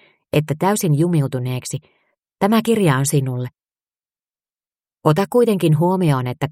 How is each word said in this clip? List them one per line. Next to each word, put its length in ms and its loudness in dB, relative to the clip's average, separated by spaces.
että 260 -2
täysin 400 0
jumiutuneeksi, 800 -2
tämä 260 2
kirja 320 2
on 100 0
sinulle. 420 -2
Ota 260 2
kuitenkin 480 2
huomioon, 480 0
että 260 -6